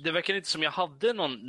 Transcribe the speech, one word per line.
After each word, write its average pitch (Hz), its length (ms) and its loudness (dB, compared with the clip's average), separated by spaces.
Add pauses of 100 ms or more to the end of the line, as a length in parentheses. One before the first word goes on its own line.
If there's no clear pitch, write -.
det 160 80 0
verkar 175 220 2
inte 196 160 -2
som 156 140 2
jag 151 80 2
hade 180 420 0
någon, 151 200 0 (160)